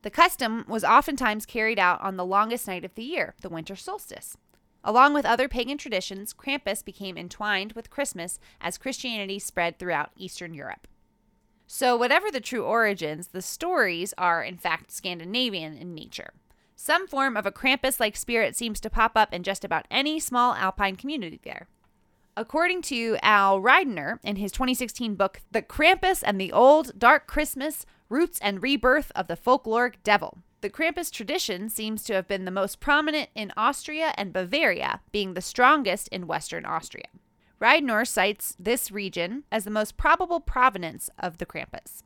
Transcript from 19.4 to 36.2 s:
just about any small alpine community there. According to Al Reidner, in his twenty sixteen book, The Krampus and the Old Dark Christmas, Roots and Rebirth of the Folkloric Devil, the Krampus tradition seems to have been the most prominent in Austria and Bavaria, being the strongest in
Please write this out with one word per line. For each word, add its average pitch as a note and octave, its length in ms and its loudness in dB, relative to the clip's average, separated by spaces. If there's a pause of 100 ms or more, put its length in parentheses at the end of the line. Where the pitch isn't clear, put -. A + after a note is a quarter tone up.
just - 220 -4
about A3 260 -2
any D4 300 0
small B3 340 2
alpine F#3+ 400 0
community F#3 480 -8
there. - 240 -14 (680)
According E4 460 0
to A3+ 380 -2
Al G3 400 6
Reidner, A#3 640 2
in G3+ 140 -4
his G3+ 160 -6
twenty B3+ 220 0
sixteen A3+ 420 -6
book, F#3+ 240 0 (100)
The A3 100 0
Krampus F#4 640 4
and G3 160 0
the F#3+ 120 -4
Old C4 440 8
Dark B3+ 300 6
Christmas, D4 580 -4 (240)
Roots D#4+ 320 0
and G3 220 -2
Rebirth C4+ 540 2
of F3 100 -2
the E3+ 100 -4
Folkloric A#3+ 580 2 (100)
Devil, - 340 2 (220)
the G3+ 100 -6
Krampus E4 420 -2
tradition G#3+ 560 -4
seems A3 360 -6
to A3 100 -2
have F#3+ 120 0
been F#3+ 180 -4
the F#3 60 -6
most F#3+ 300 -2
prominent D4+ 540 0
in G#3 220 -10
Austria D4+ 600 -2
and F#3+ 160 -6
Bavaria, F#3 680 0 (120)
being F#3+ 220 -2
the F3+ 60 -6
strongest B3 680 2
in F3+ 180 -8